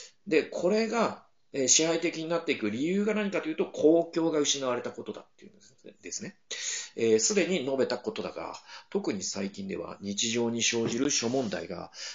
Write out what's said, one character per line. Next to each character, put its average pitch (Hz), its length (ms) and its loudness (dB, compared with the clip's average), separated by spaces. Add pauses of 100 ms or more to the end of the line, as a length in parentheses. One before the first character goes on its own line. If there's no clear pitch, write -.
(280)
で、 151 160 4
こ - 260 0
れ 220 200 2
が、 214 340 0 (300)
え 139 100 0
ー、 127 60 2
支 160 160 6
配 165 160 2
的 165 160 -2
に 160 100 -6
な 170 120 0
っ 165 40 -10
て 156 80 -2
い 117 60 0
く 104 120 0
理 113 160 -2
由 196 200 2
が 214 80 2
何 202 180 0
か 170 100 -2
と - 60 -6
い 156 60 -2
う - 20 -6
と、 165 100 0
公 165 480 4
共 165 160 2
が 151 100 2
失 139 260 0
わ 123 100 2
れ 120 60 -4
た 117 100 -6
こ 117 120 -12
と 107 100 -8
だ - 80 -12
っ - 40 -20 (120)
て - 80 -20
い - 20 -20
う - 40 -20
ん - 40 -20
で - 60 -20
す - 100 -20 (140)
ね。 - 160 -20
で - 100 -12
す - 120 -8
ね。 - 120 -12 (640)
え 113 180 6
ー、 110 40 8
す 147 160 2
で 185 100 4
に 170 180 0
述 135 140 0
べ 127 100 4
た 123 100 0
こ - 140 -4
と 104 100 -6
だ 90 100 -6
が、 80 220 -8 (360)
特 196 240 -2
に 95 100 -4
最 98 280 -4
近 98 160 -10
で 92 100 -4
は 85 240 -8
日 101 300 -2
常 117 180 2
に 117 120 -2
生 117 280 2
じ 117 100 -2
る 143 100 2
諸 123 200 0
問 127 200 0
題 85 180 -6
が 87 240 -10 (240)